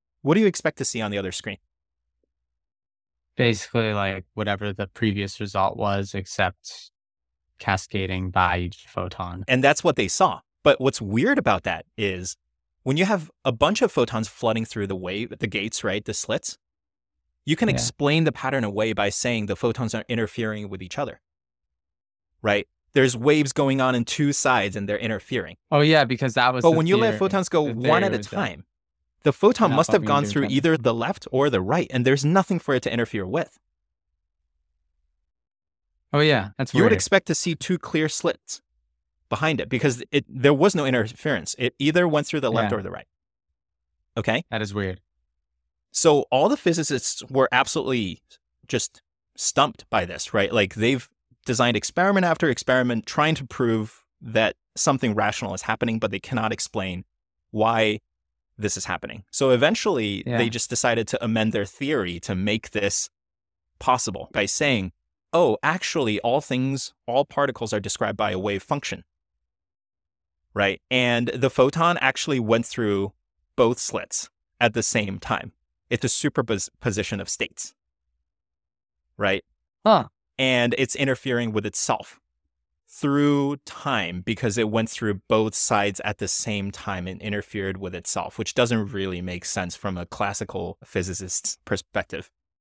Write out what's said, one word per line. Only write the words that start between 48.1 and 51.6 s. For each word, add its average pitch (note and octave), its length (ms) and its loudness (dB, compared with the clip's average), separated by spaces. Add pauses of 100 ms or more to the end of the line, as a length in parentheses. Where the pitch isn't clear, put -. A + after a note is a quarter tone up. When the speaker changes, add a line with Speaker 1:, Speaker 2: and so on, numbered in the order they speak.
Speaker 1:
just - 340 -4 (360)
stumped - 520 -2
by G2 160 0
this, F2 280 -8
right? G2+ 200 2
Like, G2+ 220 0
they've A#2+ 340 0 (360)
designed A#2+ 320 2